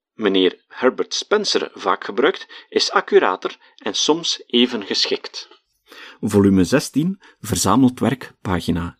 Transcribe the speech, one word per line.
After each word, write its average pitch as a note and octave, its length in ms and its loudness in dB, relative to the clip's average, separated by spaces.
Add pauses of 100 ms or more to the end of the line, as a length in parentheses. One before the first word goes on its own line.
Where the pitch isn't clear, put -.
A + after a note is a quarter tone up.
(140)
meneer F#2+ 540 0
Herbert - 460 -2
Spencer - 600 -2
vaak F#2+ 300 -2
gebruikt, A#2 440 -2 (220)
is - 220 -2
accurater D3 680 0 (180)
en G#2 180 -8
soms - 520 -2
even A#2+ 400 2
geschikt." - 680 -4 (680)
Volume G2 420 2
zestien, D#3 580 -2 (180)
verzameld B2 600 2
werk, - 420 -2
pagina F2 580 -4